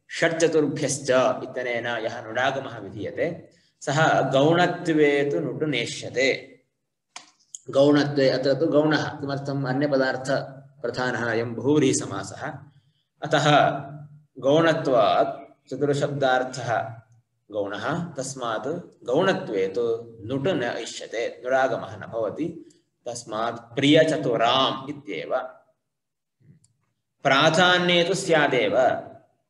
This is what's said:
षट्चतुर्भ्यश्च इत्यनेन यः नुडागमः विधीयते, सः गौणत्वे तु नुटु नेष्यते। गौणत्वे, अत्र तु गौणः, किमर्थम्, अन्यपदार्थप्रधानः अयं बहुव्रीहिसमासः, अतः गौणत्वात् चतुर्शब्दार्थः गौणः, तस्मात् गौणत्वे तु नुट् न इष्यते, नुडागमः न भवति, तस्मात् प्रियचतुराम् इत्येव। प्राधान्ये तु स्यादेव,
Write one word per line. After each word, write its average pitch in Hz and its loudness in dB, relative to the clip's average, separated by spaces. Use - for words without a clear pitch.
षट्चतुर्भ्यश्च 143 0
इत्यनेन 120 -6
यः 120 -6
नुडागमः 123 -4
विधीयते, 101 -8
सः 135 2
गौणत्वे 151 2
तु 170 -2
नुटु 139 -4
नेष्यते। 120 -2
गौणत्वे, 139 4
अत्र 135 2
तु 135 0
गौणः, 151 2
किमर्थम्, 139 -6
अन्यपदार्थप्रधानः 127 -2
अयं 117 -2
बहुव्रीहिसमासः, 127 0
अतः 147 4
गौणत्वात् 135 2
चतुर्शब्दार्थः 131 -2
गौणः, 107 -4
तस्मात् 127 -8
गौणत्वे 123 0
तु 117 -4
नुट् 135 -4
न 156 0
इष्यते, 117 -8
नुडागमः 123 0
न - -16
भवति, 117 -6
तस्मात् 117 -8
प्रियचतुराम् 135 2
इत्येव। 98 -8
प्राधान्ये 175 4
तु 190 0
स्यादेव, 127 2